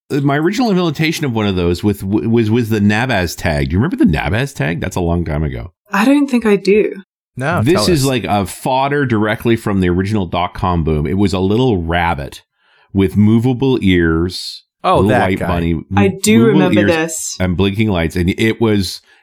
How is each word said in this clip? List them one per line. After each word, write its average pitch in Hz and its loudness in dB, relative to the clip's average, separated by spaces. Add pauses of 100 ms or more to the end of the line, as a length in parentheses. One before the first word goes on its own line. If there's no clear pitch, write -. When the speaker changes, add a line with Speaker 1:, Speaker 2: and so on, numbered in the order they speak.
(100)
Speaker 1:
Uh, 147 -2
my 143 2
original 208 0
implementation 160 0
of 123 -2
one 107 0
of 98 0
those 87 0
with, 104 0
w-, 98 -2
was, 113 2
was 113 0
the 110 0
Nabaz 104 2
tag. 71 -2
Do 73 -4
you 92 2
remember 170 0
the 254 4
Nabaz 101 -2
tag? 151 -4
That's - -6
a 92 -4
long 85 0
time 78 -4
ago. 64 -8 (200)
Speaker 2:
I 202 0
don't 285 2
think 240 0
I 208 4
do. 196 2 (420)
Speaker 3:
No, 143 -2
Speaker 1:
This 143 4 (100)
Speaker 3:
tell 185 2
Speaker 1:
is 143 2
Speaker 3:
us. 135 2
Speaker 1:
like 123 -2
a 101 0
fodder 139 -2
directly 113 0
from 104 -2
the 90 2
original 95 0
dot-com 87 -2
boom. 76 0
It 95 -2
was 98 2
a 95 -2
little 104 0
rabbit 82 -2 (520)
with 95 2
movable 117 2
ears, 87 0 (180)
Speaker 3:
Oh, 180 2
Speaker 1:
little 107 2
Speaker 3:
that 110 2
Speaker 1:
white 95 -2
Speaker 3:
guy. 87 -6
Speaker 1:
bunny, 85 -2
mo-, 76 -6 (120)
Speaker 2:
I 98 4 (140)
do 220 4
Speaker 1:
movable 220 4 (120)
Speaker 2:
remember 165 2
Speaker 1:
ears 156 2
Speaker 2:
this. 165 -4
Speaker 1:
and 92 -2
blinking 101 0
lights. 82 -2
And 87 0 (100)
it 110 0
was, 104 0 (220)